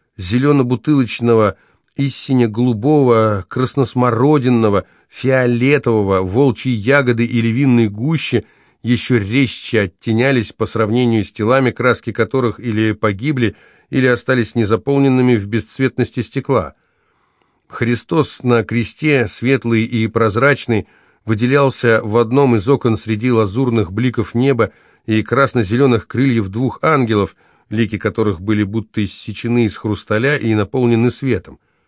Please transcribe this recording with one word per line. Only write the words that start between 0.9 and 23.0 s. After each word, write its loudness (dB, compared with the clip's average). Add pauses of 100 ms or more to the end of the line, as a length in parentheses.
истине 0
голубого, 2
красносмородинного – 0 (220)
фиолетового, 0
волчьей 0
ягоды 2
и -2
львиной 2
гущи -2 (380)
еще 0
резче -2
оттенялись -2
по -6
сравнению 0
с -10
телами, 0
краски -2
которых -2
или -2
погибли, -2 (340)
или 0
остались 0
незаполненными 2
в -4
бесцветности -4
стекла. -4 (960)
Христос -4
на 2
кресте, -2
светлый 0
и -2
прозрачный, 0 (380)
выделялся 2
в 0
одном 4
из -2
окон 2
среди -2